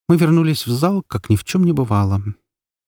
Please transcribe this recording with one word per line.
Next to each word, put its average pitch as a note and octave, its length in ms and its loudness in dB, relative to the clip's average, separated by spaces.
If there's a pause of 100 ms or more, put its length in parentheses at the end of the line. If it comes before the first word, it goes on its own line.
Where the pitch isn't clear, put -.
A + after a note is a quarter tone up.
Мы E3+ 100 4
вернулись D#3+ 500 2
в A#2+ 40 -2
зал, F3 300 -2
как - 280 -6
ни G#2+ 60 2
в - 80 -2
чём F#3 200 -2
не F3 80 2
бывало. G2+ 500 0 (680)